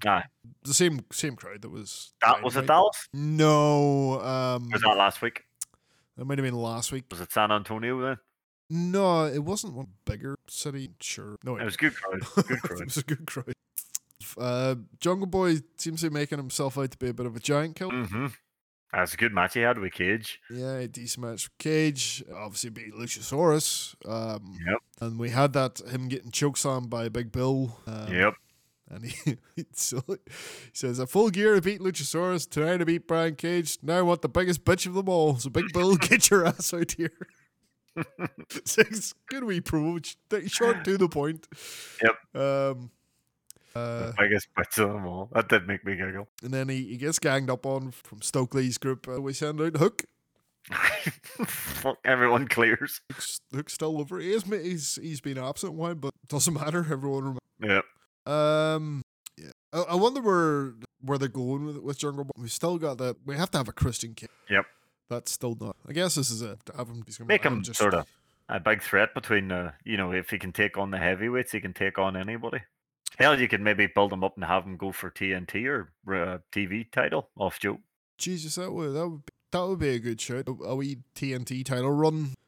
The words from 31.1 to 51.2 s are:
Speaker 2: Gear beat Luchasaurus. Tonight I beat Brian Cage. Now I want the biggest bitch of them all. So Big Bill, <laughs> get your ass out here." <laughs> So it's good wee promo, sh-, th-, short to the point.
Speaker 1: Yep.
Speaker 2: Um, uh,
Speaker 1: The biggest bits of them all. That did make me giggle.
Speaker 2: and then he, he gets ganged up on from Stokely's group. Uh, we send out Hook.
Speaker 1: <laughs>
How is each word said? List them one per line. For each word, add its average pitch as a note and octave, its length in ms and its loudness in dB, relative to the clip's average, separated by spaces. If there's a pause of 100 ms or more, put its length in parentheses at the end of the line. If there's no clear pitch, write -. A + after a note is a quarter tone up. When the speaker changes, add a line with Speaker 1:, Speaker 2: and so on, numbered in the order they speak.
Speaker 2:
Gear G3+ 320 6
beat F#3+ 200 -2
Luchasaurus. F3+ 680 -2
Tonight E3+ 320 0
I E3 40 2
beat E3 220 0
Brian E3 280 2
Cage. E3+ 460 -2
Now E3 180 2
I - 20 6
want F3 220 4
the D3+ 60 -2
biggest F3 360 0
bitch F3+ 200 4
of F3+ 80 -6
them F#3+ 160 -2
all. D#3 280 4
So A#2+ 120 -6
Big F3 240 0
Bill, F3+ 220 6
<laughs> - 20 8
get - 320 4
your F#3+ 160 8
ass E3+ 280 0
out E3+ 200 0
here." E3 180 -2 (840)
<laughs> E3 100 -4 (600)
So - 180 4
it's - 300 -4 (140)
good C4+ 160 -6
wee G3 160 -2
promo, E3 460 -2
sh-, - 100 -12 (140)
th-, G3+ 220 -4
short A#3 340 2
to G3 120 2
the F#3 120 4
point. D#3 380 -4 (560)
Speaker 1:
Yep. A2+ 380 2
Speaker 2:
Um, C#3 500 0 (840)
uh, A#2 300 -6
Speaker 1:
The A2+ 100 -10
biggest G2+ 380 4
bits - 240 -2
of G#2 100 6
them G2+ 160 -4
all. F2+ 280 -8
That A2+ 160 2
did F#2+ 180 6
make G2+ 180 -4
me G2 100 -2
giggle. F#2+ 320 -6 (160)
Speaker 2:
and B2+ 100 -8
then C3 160 -2
he, C3 160 -4
he A2 120 -8
gets D3 220 -2
ganged C3+ 300 2
up B2+ 160 -2
on C3+ 260 -2
from - 300 -20
Stokely's B2+ 560 0
group. C3 300 -4
Uh, B2+ 140 -6
we C#3 120 -6
send D3+ 280 -4
out D#3+ 160 0
Hook. - 280 2 (640)
Speaker 1:
<laughs> - 20 -20 (760)